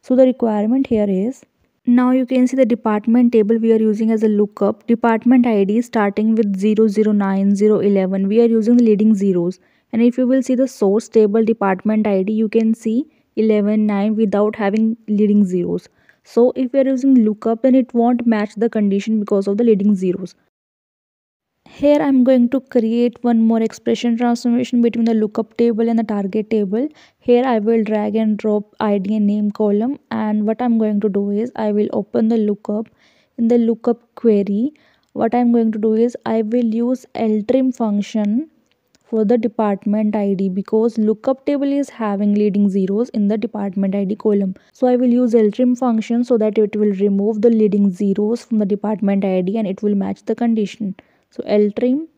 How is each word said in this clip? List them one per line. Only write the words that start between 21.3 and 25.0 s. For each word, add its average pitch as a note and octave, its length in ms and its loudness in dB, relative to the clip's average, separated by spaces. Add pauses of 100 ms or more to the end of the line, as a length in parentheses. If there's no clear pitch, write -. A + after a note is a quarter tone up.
Here D4 320 2
I'm C#4 220 2
going A#3+ 280 4
to C4+ 100 0
create A#3 640 0
one A3+ 220 2
more A3+ 160 2
expression A3+ 560 -2
transformation A#3+ 640 0
between A#3 260 0